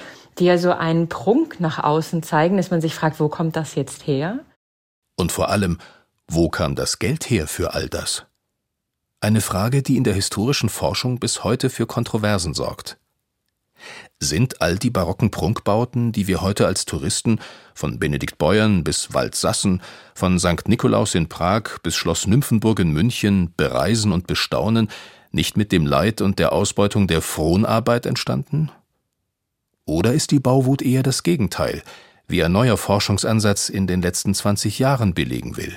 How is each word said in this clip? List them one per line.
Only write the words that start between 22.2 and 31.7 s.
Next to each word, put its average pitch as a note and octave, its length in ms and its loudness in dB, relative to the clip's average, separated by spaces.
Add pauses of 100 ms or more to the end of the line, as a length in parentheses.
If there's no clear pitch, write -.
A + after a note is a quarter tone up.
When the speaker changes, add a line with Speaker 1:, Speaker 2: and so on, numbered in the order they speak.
Speaker 2:
Nymphenburg A2 540 2
in E2+ 100 2
München F#2+ 680 0
bereisen D#2+ 540 0
und F2+ 160 0
bestaunen, G#2 640 0 (420)
nicht - 260 -2
mit G#2 140 0
dem E2 160 4
Leid D2+ 340 2
und G2 200 2
der E2 120 2
Ausbeutung G2+ 540 2
der E2 160 2
Fronarbeit A2+ 840 0
entstanden? C#3 640 -4 (1120)
Oder F2+ 280 2
ist D3+ 200 0
die C#3+ 80 6
Bauwut C3 420 2
eher B2+ 220 2
das C3 180 -2
Gegenteil, G#2 640 0 (420)